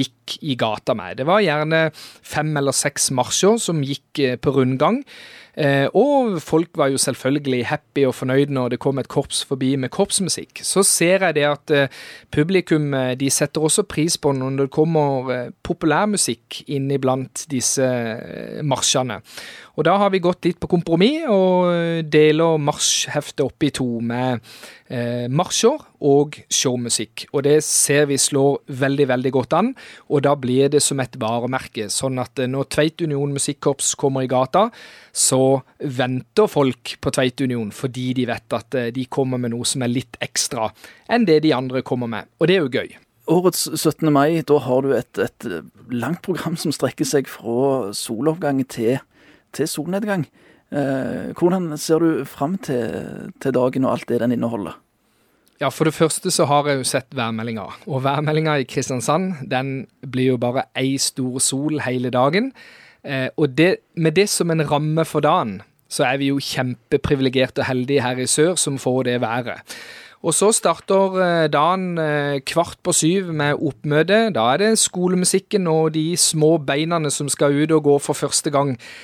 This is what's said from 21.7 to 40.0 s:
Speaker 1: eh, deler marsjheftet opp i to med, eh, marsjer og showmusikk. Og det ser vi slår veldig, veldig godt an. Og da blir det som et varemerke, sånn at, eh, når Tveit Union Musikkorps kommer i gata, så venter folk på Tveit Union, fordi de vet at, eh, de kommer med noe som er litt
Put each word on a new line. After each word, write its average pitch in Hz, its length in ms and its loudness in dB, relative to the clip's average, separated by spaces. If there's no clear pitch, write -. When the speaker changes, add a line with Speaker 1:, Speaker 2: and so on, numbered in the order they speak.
Speaker 1:
eh, 170 300 -2
deler 156 560 4
marsjheftet - 880 -2
opp - 180 -4
i 147 60 2
to 120 320 -4
med, 123 400 -2
eh, 120 380 -4
marsjer 180 520 0
og 147 340 4
showmusikk. 120 840 -2
Og 139 100 0
det 151 200 4
ser - 420 2
vi 139 100 2
slår 139 520 2
veldig, 139 400 0
veldig 127 240 0
godt 131 220 0
an. 226 220 2
Og 143 140 2
da 139 120 4
blir 131 340 2
det 147 120 4
som 139 180 0
et 123 200 -6
varemerke, 117 720 -4
sånn 131 300 -4
at, - 200 -8
eh, 127 80 -2
når 135 220 -4
Tveit 156 320 0
Union 143 320 -2
Musikkorps - 640 -2
kommer 135 280 0
i 127 40 -2
gata, 131 420 2
så 131 480 2
venter 131 680 0
folk - 520 -2
på 135 100 -2
Tveit 131 300 0
Union, 120 300 -2
fordi 127 420 -6
de 123 120 0
vet 113 280 -6
at, 117 220 -6
eh, 120 160 -2
de 127 140 -6
kommer 131 340 -2
med 120 120 -4
noe 120 140 -6
som - 160 -4
er 120 60 0
litt 120 340 -4